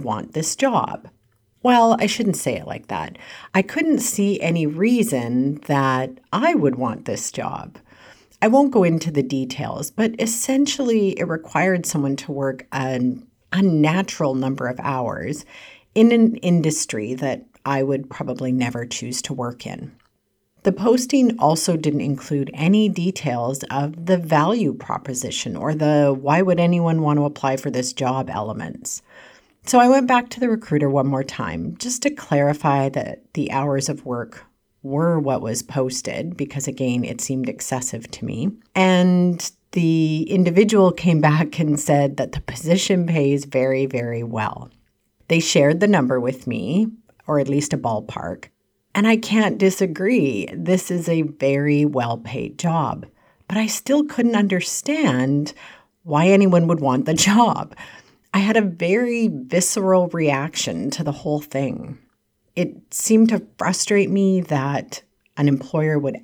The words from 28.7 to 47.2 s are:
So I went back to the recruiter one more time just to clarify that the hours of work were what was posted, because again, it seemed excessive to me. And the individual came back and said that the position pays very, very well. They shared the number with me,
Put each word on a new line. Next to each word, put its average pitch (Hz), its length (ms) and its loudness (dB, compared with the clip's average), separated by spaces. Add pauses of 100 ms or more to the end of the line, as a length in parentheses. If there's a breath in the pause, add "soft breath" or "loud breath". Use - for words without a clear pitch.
So 247 140 4
I 247 100 8
went 262 180 4
back 254 220 2
to - 100 -14
the 247 100 0
recruiter 151 400 0
one 135 180 2
more 135 160 0
time 87 560 -8
just 247 240 -6
to 285 80 2
clarify 143 800 0
that - 440 -10
the - 180 -4
hours 135 380 -2
of 147 160 -8
work 120 400 -10 (380)
were 156 360 0
what 135 220 -2
was 113 200 -6
posted, 135 720 -6
because 143 320 -6
again, 123 380 -2
it - 160 -8
seemed 131 280 -4
excessive 127 640 -6
to - 140 -12
me. 156 240 -4 (260)
And 180 760 4 (220)
the 160 500 2
individual 185 680 4
came 170 300 2
back 151 380 2
and 151 200 2
said 143 380 2
that 131 140 -4
the - 100 -8
position 175 640 0
pays 143 400 0
very, 131 400 0
very 120 380 -6
well. 110 460 -8 (580)
They 165 120 4
shared 160 400 4
the 208 80 4
number 135 320 4
with - 280 -4
me, 127 400 -2 (400)